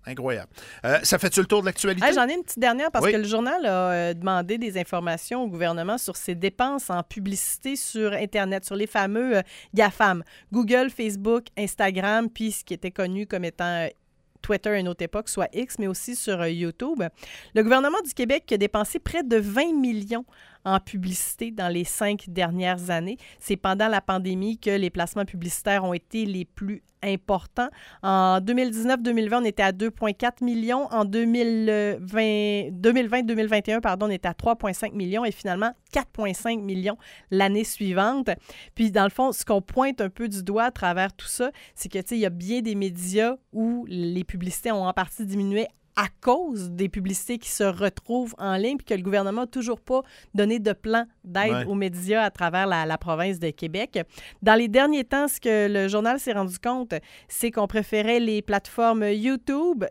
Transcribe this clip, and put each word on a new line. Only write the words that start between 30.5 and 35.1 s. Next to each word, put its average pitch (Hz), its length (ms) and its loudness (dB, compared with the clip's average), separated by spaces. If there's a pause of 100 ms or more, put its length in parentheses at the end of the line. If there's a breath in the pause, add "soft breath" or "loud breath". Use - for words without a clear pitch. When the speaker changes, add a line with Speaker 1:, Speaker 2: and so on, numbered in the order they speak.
Speaker 2:
En 220 140 2
deux 214 200 0
mille 220 760 2
vingt, 208 720 0
deux 185 200 4
mille 247 160 4
vingt 247 160 0
deux 233 120 -2
mille 220 120 0
vingt 208 200 2
et 214 60 0
un, 226 80 0
pardon, 208 260 0
on - 20 -2
était 185 180 -4
à 170 60 -2
trois 233 240 0
point 202 160 -4
cinq 214 200 -6
millions 202 300 -2